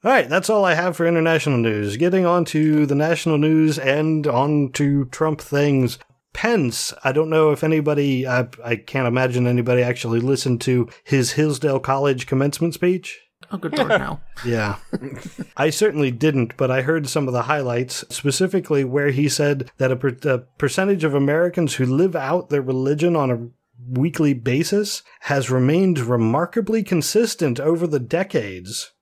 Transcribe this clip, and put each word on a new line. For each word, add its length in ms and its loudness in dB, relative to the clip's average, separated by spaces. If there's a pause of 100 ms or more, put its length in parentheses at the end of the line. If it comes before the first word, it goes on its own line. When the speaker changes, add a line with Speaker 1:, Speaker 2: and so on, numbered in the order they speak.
Speaker 1:
All 80 2
right, 160 2
that's 220 0
all 160 2
I 80 4
have 240 -2
for 80 0
international 520 2
news. 400 0
Getting 280 2
on 200 2
to 420 2
the 80 0
national 420 2
news 400 4
and 480 0
on 480 2
to 320 2
Trump 340 -2
things. 600 0 (340)
Pence, 680 0
I 120 0
don't 160 0
know 220 4
if 120 0
anybody, 640 0
I, 220 0 (120)
I 140 -2
can't 320 -4
imagine 400 2
anybody 340 2
actually 380 -2
listened 420 0
to 280 0 (160)
his 260 0
Hillsdale 480 0
College 480 0
commencement 460 0
speech. 480 -2 (300)
Speaker 2:
Oh, 60 -8
good 200 -6
Lord, 100 0
no. 320 -2 (120)
Speaker 1:
<laughs> 140 -12
Yeah. 300 -2 (800)
I 140 0
certainly 420 0
didn't, 460 0
but 120 0
I 120 0
heard 260 -2
some 200 -2
of 60 -4
the 100 0
highlights, 600 -2 (100)
specifically 680 0
where 280 0
he 180 2
said 480 -2
that 160 2
a 20 0
per-, 160 -2
the 280 -2 (180)
percentage 480 0
of 80 0
Americans 640 2
who 100 0
live 320 0
out 320 -2
their 120 0
religion 540 0
on 160 2
a 160 -4 (500)
weekly 360 2
basis 720 -2 (180)
has 280 -2
remained 500 2
remarkably 840 0
consistent 800 -2
over 260 0
the 120 0
decades 920 -6 (100)